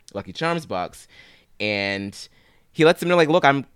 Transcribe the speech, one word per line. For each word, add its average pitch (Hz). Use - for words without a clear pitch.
Lucky 101
Charms 165
box. 90
And 101
he 156
lets 165
him 170
know, 180
like, 165
"Look, 170
I'm, 139